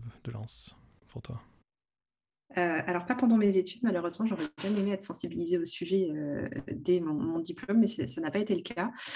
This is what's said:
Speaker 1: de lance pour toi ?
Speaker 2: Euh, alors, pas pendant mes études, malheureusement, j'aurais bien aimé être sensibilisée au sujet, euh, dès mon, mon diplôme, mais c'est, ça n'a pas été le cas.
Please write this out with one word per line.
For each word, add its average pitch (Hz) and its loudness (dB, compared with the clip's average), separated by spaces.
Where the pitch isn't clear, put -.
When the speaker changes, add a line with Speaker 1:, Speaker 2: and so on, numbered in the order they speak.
Speaker 1:
de 117 -8
lance - -12
pour - -12
toi ? 117 -10
Speaker 2:
Euh, 170 2
alors, 175 -2
pas 254 2
pendant 233 6
mes 202 6
études, 185 0
malheureusement, 180 0
j'aurais 180 0
bien 202 0
aimé 202 2
être 196 -2
sensibilisée 170 -2
au 165 0
sujet, 180 0
euh, 147 -4
dès 180 2
mon, 160 -2
mon 165 0
diplôme, 175 0
mais 220 8
c'est, - -2
ça - -8
n'a 160 -2
pas 202 0
été 208 2
le 175 0
cas. 208 -4